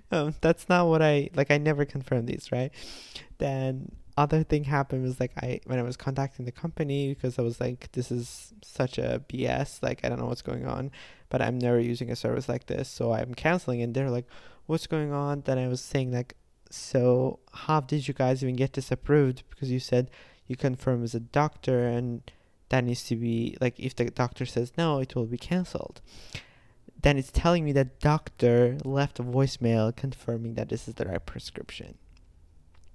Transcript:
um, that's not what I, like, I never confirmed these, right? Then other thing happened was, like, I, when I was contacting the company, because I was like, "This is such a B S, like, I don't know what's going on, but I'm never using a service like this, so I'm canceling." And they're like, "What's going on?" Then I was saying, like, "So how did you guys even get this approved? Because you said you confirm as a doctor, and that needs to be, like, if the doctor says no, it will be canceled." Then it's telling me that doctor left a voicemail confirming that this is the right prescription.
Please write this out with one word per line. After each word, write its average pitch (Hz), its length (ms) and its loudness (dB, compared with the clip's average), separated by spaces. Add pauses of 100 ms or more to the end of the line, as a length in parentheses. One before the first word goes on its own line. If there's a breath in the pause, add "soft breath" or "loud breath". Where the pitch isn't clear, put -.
(120)
um, 156 280 0
that's - 300 2
not 180 180 6
what 160 140 6
I, 147 320 4
like, 139 160 2
I 147 80 8
never 147 260 2
confirmed 131 440 -2
these, - 240 -6
right? 127 200 -2 (680 loud breath)
Then 135 520 -2 (280)
other 156 240 4
thing 151 220 0
happened 139 380 0
was, 127 160 -2
like, 127 180 -2
I, 123 280 -4
when 127 140 -2
I 120 40 0
was 123 120 -4
contacting 135 500 -4
the 123 60 -6
company, 143 600 -2
because 131 260 -4
I - 20 2
was 120 200 0
like, 123 320 -6
"This 123 180 -4
is - 500 -8
such - 360 -4
a - 320 -2
B 127 180 -4
S, 127 340 -2
like, 127 220 -2
I 127 60 2
don't 120 100 -4
know 120 60 -4
what's 123 160 -6
going 127 260 -6
on, 131 240 -6 (380 loud breath)
but 127 120 0
I'm 120 160 0
never 123 220 4
using 120 320 -2
a 120 60 -6
service 123 320 -2
like 123 180 -4
this, - 220 -4
so 117 240 -2
I'm 117 200 -4
canceling." 143 480 0
And 117 120 -4
they're 135 180 -2
like, 120 160 -4 (380 loud breath)
"What's 160 220 -2
going 151 260 -2
on?" 143 320 -2
Then 131 120 0
I 127 120 0
was 127 100 -2
saying, 131 320 -2
like, 123 240 -4 (340)
"So 123 680 2 (140)
how - 260 0
did 143 300 -2
you 139 40 -2
guys 131 300 2
even 127 140 0
get 131 160 0
this - 180 -4
approved? 131 580 4
Because 131 220 -6
you 127 80 2
said 127 320 2 (360 loud breath)
you 127 100 -6
confirm 127 460 0
as 117 120 -4
a 113 60 -2
doctor, 127 680 0
and 120 340 -2 (480 loud breath)
that 127 140 4
needs 120 220 -2
to 120 100 0
be, 117 460 0
like, 123 180 0
if 131 160 -6
the 120 160 2
doctor 123 340 -2
says 123 320 -2
no, 160 220 2
it 131 160 -4
will 117 120 0
be 120 100 -6
canceled." - 640 -4 (1000 loud breath)
Then 143 160 6
it's 131 140 -4
telling 170 320 4
me 147 100 0
that 135 280 2
doctor 123 840 4
left 139 360 -2
a 123 40 -2
voicemail 117 720 2
confirming 117 600 -6
that 107 120 -4
this 113 220 -6
is 113 60 -12
the - 100 -4
right 85 200 -4
prescription. - 720 -12 (960)